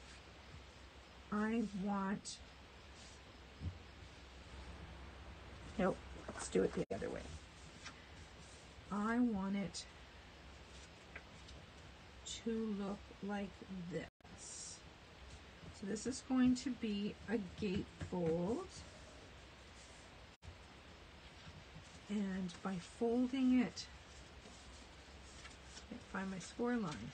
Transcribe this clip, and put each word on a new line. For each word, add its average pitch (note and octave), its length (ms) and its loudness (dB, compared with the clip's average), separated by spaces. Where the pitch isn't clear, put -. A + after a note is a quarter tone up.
I A3 300 6
want, G3 540 2
nope, F#3+ 180 8
let's - 200 -4
do F#3 140 8
it - 120 6
the F3+ 200 4
other - 140 2
way. - 120 0
I A3 280 6
want G3+ 360 6
it F3+ 300 0
to A3+ 340 4
look G3+ 200 0
like G3+ 220 2
this. - 880 -6
So G#3 80 -4
this G#3+ 200 2
is B3+ 200 0
going B3+ 280 10
to B3+ 160 0
be G#3 440 2
a G#3+ 100 4
gatefold. F3+ 1040 4
And F#3+ 540 4
by G3 140 2
folding B3+ 640 8
it, - 260 2
I - 140 -12
can't A3+ 120 -6
find F#3+ 180 2
my F#3+ 80 0
score A#3+ 380 2
line. D3+ 380 2